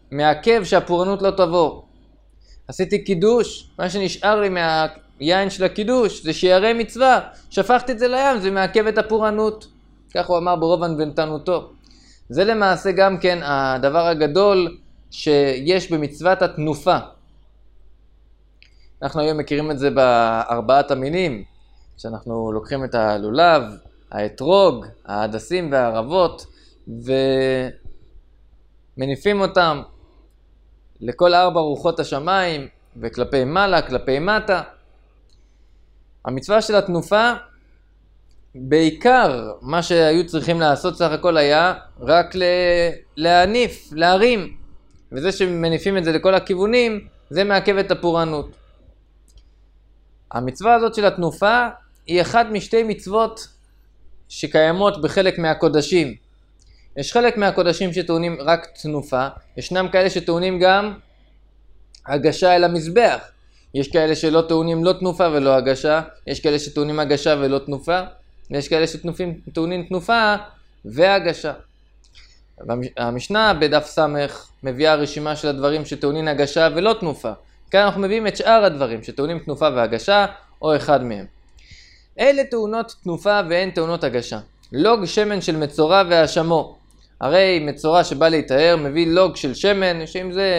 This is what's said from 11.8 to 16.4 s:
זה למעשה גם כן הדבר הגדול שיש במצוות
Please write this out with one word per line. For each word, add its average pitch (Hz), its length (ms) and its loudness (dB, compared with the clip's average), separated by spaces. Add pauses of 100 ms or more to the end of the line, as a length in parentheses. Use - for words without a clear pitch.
זה 151 160 0
למעשה 196 480 0
גם 190 260 2
כן 180 240 0
הדבר 139 640 0
הגדול 170 720 2 (340)
שיש 147 800 0
במצוות 156 500 0